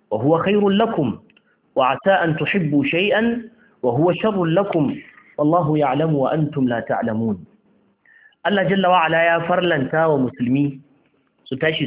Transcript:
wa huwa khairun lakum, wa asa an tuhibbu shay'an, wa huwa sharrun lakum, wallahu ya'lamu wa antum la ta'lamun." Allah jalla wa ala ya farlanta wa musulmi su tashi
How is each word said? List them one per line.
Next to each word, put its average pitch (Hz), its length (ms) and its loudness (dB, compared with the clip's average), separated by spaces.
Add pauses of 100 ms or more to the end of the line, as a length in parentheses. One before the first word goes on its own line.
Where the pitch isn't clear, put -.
wa 104 80 -2
huwa 160 260 2
khairun 202 340 2
lakum, 170 420 -2 (560)
wa 131 180 2
asa 190 300 2
an 160 140 0
tuhibbu 147 480 0
shay'an, 214 680 -2 (320)
wa 123 80 0
huwa 160 240 2
sharrun 180 400 -2
lakum, 175 400 0 (420)
wallahu 156 400 0
ya'lamu 147 400 0
wa 131 160 0
antum 147 340 -2
la 117 140 -2
ta'lamun." 110 560 -4 (1040)
Allah 190 220 0
jalla 190 240 2
wa 175 160 4
ala 165 180 2
ya 170 240 2
farlanta 160 640 0
wa 151 80 2
musulmi 131 640 -2 (640)
su 135 100 -8
tashi 156 320 -2